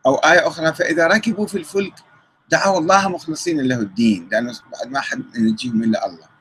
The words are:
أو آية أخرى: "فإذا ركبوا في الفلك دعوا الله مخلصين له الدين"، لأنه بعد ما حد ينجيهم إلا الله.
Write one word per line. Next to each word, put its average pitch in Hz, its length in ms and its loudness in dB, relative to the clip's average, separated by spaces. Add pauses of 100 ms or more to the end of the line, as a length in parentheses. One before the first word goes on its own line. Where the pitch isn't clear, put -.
أو 135 100 4
آية 160 320 4
أخرى: 160 260 -2
"فإذا 170 340 0
ركبوا 208 400 0
في 202 100 -8
الفلك 190 360 -4 (560)
دعوا 185 300 2
الله 190 300 4
مخلصين 160 520 -4
له 127 180 0
الدين"، 101 520 0
لأنه 117 220 -2 (180)
بعد 123 200 -12
ما 139 80 -2
حد 131 240 -6 (120)
ينجيهم 113 480 0
إلا 110 220 0
الله. - 220 -12 (140)